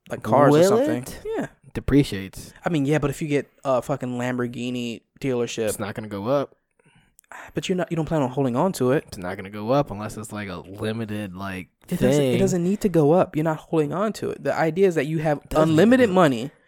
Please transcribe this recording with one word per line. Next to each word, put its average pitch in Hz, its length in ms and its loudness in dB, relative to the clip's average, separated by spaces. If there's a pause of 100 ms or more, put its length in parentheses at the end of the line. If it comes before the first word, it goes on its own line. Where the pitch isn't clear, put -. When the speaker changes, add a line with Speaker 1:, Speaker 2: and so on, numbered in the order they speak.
(100)
Speaker 1:
like, 120 120 -10
cars 139 320 6
or 151 40 6
Speaker 2:
Will 180 100 6
Speaker 1:
something. 262 340 0
Speaker 2:
it? - 220 -14
Speaker 1:
Yeah. 415 220 -4 (280)
Speaker 2:
Depreciates. - 800 0 (120)
Speaker 1:
I 175 60 -2
mean, 143 160 0
yeah, 151 120 2
but 135 120 -2
if - 120 -6
you 156 60 -6
get 143 220 -2 (140)
a 131 180 2
fucking 123 360 -6
Lamborghini 120 840 -6 (180)
dealership, 120 480 -2
Speaker 2:
It's 101 100 -4
not 104 160 -6
gonna 107 140 -10
go 101 180 -8
up. 139 280 -2 (1000)
Speaker 1:
But 156 140 -6
you're 185 80 0
not, 175 140 -2
you 165 60 -4
don't 160 100 -2
plan 156 160 0
on 123 80 0
holding 131 260 0
on 180 160 2
to 127 200 0
it. 123 160 0
Speaker 2:
It's - 100 -16
not 92 180 -8
gonna 98 140 -12
go 107 200 -6
up 143 200 0
unless 104 260 -10
it's, 107 160 -14
like, 104 160 -8
a 87 80 -10
limited, 107 800 -8
like, 95 340 -10 (200)
Speaker 1:
It 175 120 -4
doesn't, 127 100 4
it 143 60 4
Speaker 2:
thing. 127 240 2
Speaker 1:
doesn't 185 240 0
need 196 180 0
to 214 60 2
go 160 240 4
up. 175 240 2
You're 151 80 0
not 156 140 -2
holding 147 340 -2
on 202 220 -2
to - 160 -6
it. - 120 -8
The 139 120 -2
idea 165 340 2
is 170 80 0
that 143 100 0
you 160 140 -2
have 151 300 -2
Speaker 2:
Doesn't 156 200 4
Speaker 1:
unlimited 233 380 6
Speaker 2:
go 180 60 0
Speaker 1:
money, 143 360 4 (180)